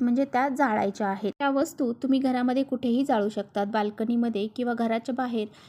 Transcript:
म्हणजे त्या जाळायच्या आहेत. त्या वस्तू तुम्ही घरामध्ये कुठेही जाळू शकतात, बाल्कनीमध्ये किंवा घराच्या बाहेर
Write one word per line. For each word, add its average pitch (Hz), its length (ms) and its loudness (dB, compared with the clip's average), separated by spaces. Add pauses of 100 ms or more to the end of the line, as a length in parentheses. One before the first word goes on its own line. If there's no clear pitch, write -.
म्हणजे 240 240 2
त्या 269 240 0
जाळायच्या 214 580 0
आहेत. 196 320 -2
त्या 277 100 2
वस्तू 277 440 0
तुम्ही 262 260 2
घरामध्ये 254 440 0
कुठेही 247 440 0
जाळू 214 220 2
शकतात, 202 360 -4
बाल्कनीमध्ये 220 800 0
किंवा 240 260 -2
घराच्या 233 420 -2
बाहेर 233 320 -2 (220)